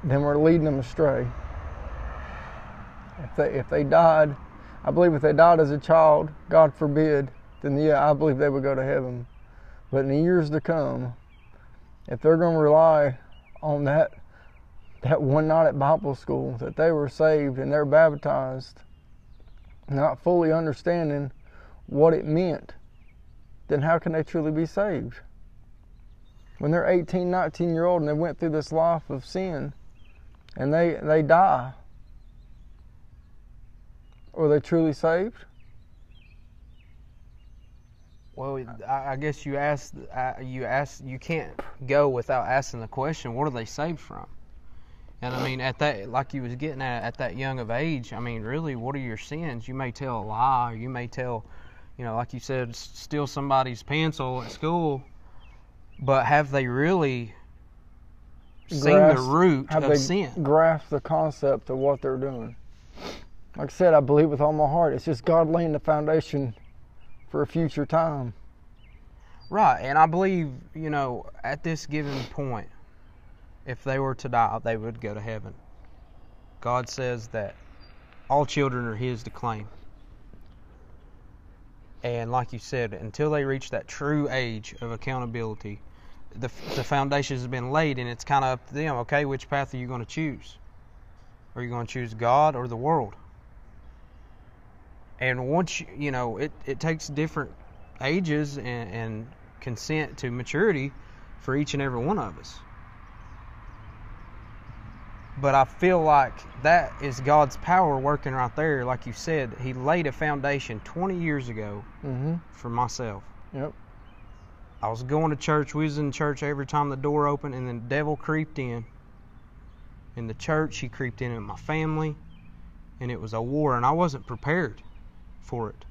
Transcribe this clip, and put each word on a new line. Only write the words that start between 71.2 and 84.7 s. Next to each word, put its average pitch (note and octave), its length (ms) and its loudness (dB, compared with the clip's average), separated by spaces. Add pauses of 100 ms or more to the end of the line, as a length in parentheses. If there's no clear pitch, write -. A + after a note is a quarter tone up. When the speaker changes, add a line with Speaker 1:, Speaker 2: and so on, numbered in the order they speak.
Speaker 2:
at C#3+ 220 -6
this D#3+ 220 -4
given C#3+ 380 -4
point, B2 440 -6 (960)
if B2+ 180 -10
they C3+ 160 -2
were C3+ 180 -2
to - 120 -10
die, A2+ 340 2
they A2+ 140 -2
would A2+ 240 -8
go G#2 140 -8
to G#2+ 60 -8
heaven. G#2+ 340 -10 (1080)
God B2 280 -2
says B2 400 -4
that G#2 280 -6 (720)
all C#3+ 140 4
children B2+ 420 0
are A2 80 -4
his A#2+ 300 -4
to A#2 60 -10
claim. A2 360 -6 (2500)
And A#2 260 -4
like B2 220 -2
you A2+ 80 -10
said, A#2+ 320 -4
until A2 380 -4
they D3 140 0
reach C3+ 260 -4
that - 180 -6
true D3 420 -2
age A#2 500 -4